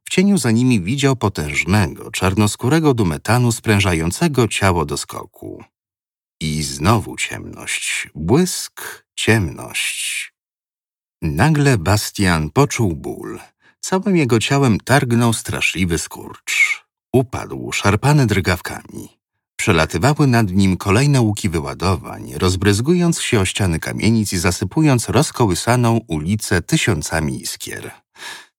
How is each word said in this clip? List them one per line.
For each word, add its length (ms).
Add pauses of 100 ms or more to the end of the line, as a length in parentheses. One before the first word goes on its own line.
W 60
cieniu 280
za 140
nimi 300
widział 340
potężnego, 960
czarnoskórego 840
dumetanu 580
sprężającego 960
ciało 380
do 120
skoku. 680 (760)
I 240
znowu 540
ciemność, 1000
błysk, 920 (100)
ciemność. 1160 (880)
Nagle 560
Bastian 720
poczuł 460
ból. 440 (400)
Całym 380
jego 220
ciałem 400
targnął 540
straszliwy 640
skurcz. 880 (280)
Upadł, 580
szarpany 560
drgawkami. 800 (460)
Przelatywały 720
nad 240
nim 260
kolejne 440
łuki 280
wyładowań, 840
rozbryzgując 880
się 180
o 60
ściany 340
kamienic 540
i 40
zasypując 720
rozkołysaną 1000
ulicę 540
tysiącami 800
iskier. 500 (680)